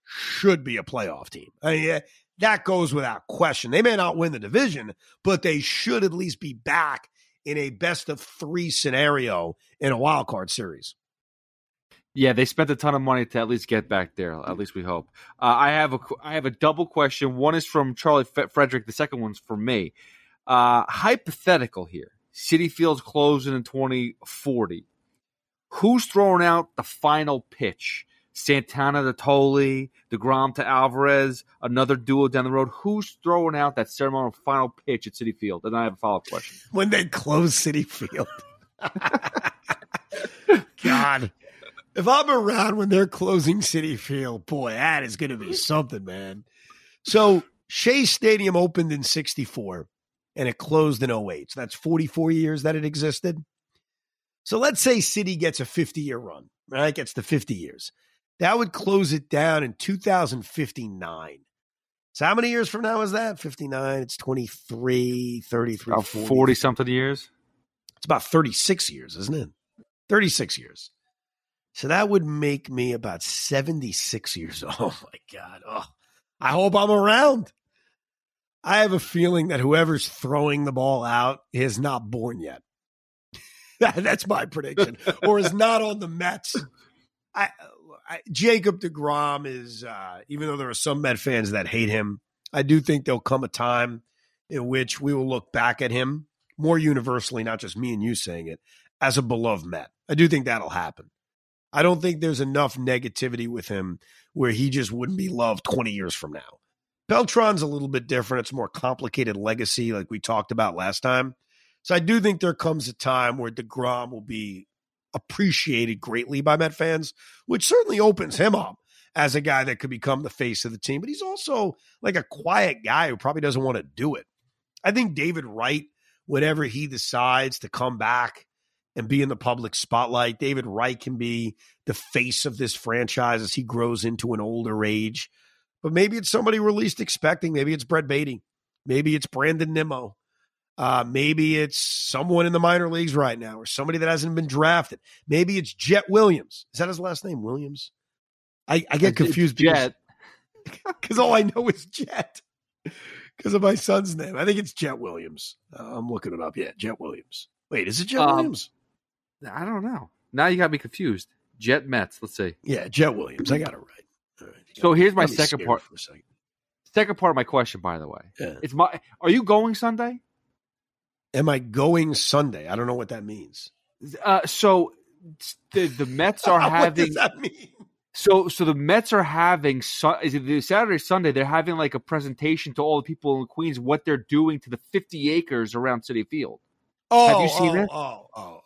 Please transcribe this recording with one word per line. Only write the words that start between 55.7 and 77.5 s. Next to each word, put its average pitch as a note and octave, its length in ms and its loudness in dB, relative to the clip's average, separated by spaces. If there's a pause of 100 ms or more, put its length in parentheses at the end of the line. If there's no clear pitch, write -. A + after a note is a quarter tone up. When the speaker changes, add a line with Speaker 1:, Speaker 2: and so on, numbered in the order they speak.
Speaker 1:
run, F2 320 -16 (180)
right? D3 280 0
Gets C3+ 180 -8
to A#2 80 -4
fifty - 320 -2
years. - 380 -12 (480)
That F#3 180 4
would A3+ 160 0
close F#3+ 400 2
it D3 160 -4
down D#3 340 2
in A#2 100 -6
two - 240 -6
thousand E3 500 0
fifty-nine. F2 920 -10 (720)
So D3 120 -2
how F#3 80 4
many A#3 160 2
years A#3 200 -2
from A3 120 -8
now A3 200 -2
is G3+ 100 -2
that? G#3+ 280 -4
Fifty-nine, C3+ 600 -6
it's - 160 -10
twenty-three, B2 1200 -4
thirty-three, A#2 520 -4
Speaker 2:
About G#2+ 140 0
Speaker 1:
forty. A2 200 -6
Speaker 2:
forty-something C3 600 4
years? C3 420 -2 (680)
Speaker 1:
It's - 80 -16
about D3 180 2
thirty-six D#3+ 680 2
years, - 260 -16
isn't G2+ 200 -6
it? B2+ 140 -6 (600)
Thirty-six G3 480 2
years. - 320 -18 (840)
So - 120 -8
that F#3+ 200 2
would G3 160 4
make D3 460 -2
me B2 240 -2
about A2 300 -8
seventy-six C#3 1120 -4
years D#2+ 260 -12
old. - 120 -8
<laughs> - 40 -16
Oh, G#2+ 240 -4
my - 160 -20 (200)
God. F#2 280 -20
Oh, A2 180 -10 (540)
I B2+ 100 0
hope F#3 260 4
I'm G#3 160 4
around. A3 600 4 (1120)